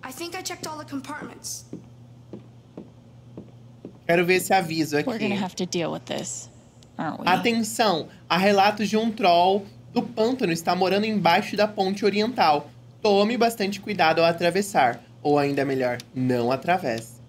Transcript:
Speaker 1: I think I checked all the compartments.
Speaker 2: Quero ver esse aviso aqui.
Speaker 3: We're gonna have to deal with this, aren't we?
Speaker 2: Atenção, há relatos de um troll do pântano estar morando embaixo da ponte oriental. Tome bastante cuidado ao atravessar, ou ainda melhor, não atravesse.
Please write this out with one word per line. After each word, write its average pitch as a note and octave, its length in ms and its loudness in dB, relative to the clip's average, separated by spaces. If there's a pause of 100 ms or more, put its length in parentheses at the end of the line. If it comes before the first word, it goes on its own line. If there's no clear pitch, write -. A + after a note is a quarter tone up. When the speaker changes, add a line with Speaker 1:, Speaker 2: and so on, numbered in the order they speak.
Speaker 1:
I C4 80 -14
think E4+ 240 -12
I F4+ 60 -8
checked E4+ 260 -10
all D#4 100 -10
the D4+ 80 -12
compartments. - 800 -12 (2500)
Speaker 2:
Quero E3+ 180 2
ver F3+ 100 2
esse F3+ 180 0
aviso D#3+ 440 -2
aqui. D3 120 -2
Speaker 3:
We're G#3+ 100 -6
gonna G3+ 200 -2
have F#3+ 160 -6
to F3+ 100 -4
deal E3 260 -4
with D#3+ 140 -10
this, - 440 -10 (480)
aren't - 240 -6
we? - 60 -6
Speaker 2:
Atenção, G#3+ 800 0 (220)
há E3 80 2
relatos G3+ 520 2
de G#3+ 80 0
um A3 140 0
troll F#3+ 540 4 (280)
do A#3+ 100 2
pântano A3+ 480 -2
estar E3+ 240 0
morando F#3+ 300 2
embaixo G3 500 2
da G#3 120 2
ponte G3 380 -2
oriental. G3+ 640 2 (320)
Tome G#3+ 360 4
bastante G#3+ 420 0
cuidado E3 400 2
ao E3 60 6
atravessar, E3+ 720 2 (240)
ou D3 160 2
ainda C#3+ 240 0
melhor, B2+ 340 -2 (160)
não B2 380 0
atravesse. C3 640 -2 (140)